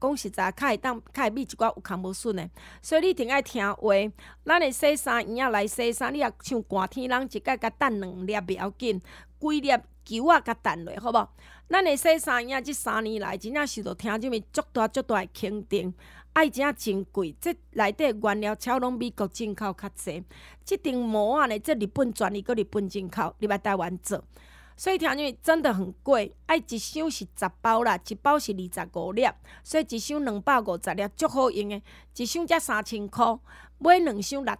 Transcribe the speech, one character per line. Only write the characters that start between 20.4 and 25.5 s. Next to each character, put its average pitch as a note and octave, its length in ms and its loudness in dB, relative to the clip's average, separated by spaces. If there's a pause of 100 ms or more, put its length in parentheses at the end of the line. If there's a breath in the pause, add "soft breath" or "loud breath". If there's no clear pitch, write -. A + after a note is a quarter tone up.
这 G4 120 0
顶 B3 280 -2
帽 A3 340 2
啊 C#4+ 80 6
呢， G#3+ 100 -4
这 D4+ 180 -2
日 G#3 120 0
本 A#3+ 260 0
专 G3+ 220 0
利， G3+ 80 -4
搁 B3 100 -2
日 G#3+ 120 0
本 G3+ 240 -2
进 F#3+ 200 -8
口， E3 300 -4
入 G#3+ 80 0
来 G3+ 100 2
台 G3 200 0
湾 F3+ 220 -4
做。 - 260 -6 (560 soft breath)
所 F#4+ 120 0
以 F#4+ 40 4
听 D#4+ 120 0
众 C4 120 2
们 C#4 220 -2
真 E4 180 4